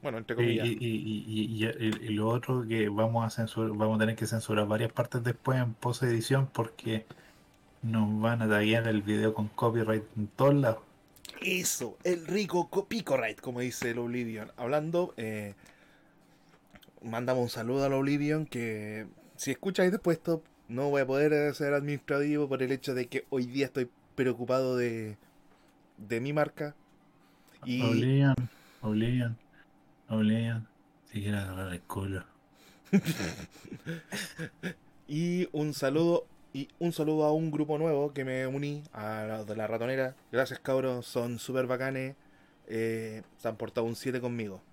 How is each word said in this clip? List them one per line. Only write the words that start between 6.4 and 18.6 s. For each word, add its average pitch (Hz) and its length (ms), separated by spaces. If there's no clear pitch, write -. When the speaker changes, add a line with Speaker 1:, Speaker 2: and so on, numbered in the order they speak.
Speaker 2:
porque - 540
nos 107 400
van 117 220
a 110 60
taguear 107 400
el 107 120
video 107 320
con 107 160
copyright 110 560
en 104 80
todos 139 280
lados. 131 260
Speaker 1:
Eso, 160 640
el 175 220
rico 175 420
co-, 202 180
pico 190 300
right, 113 240
como 123 200
dice 123 320
el 117 60
Oblivion. 120 600
Hablando, 151 580
eh, 107 380
mandamos 123 420
un 120 60
saludo 127 380
al 139 80
Oblivion, 147 500
que 110 600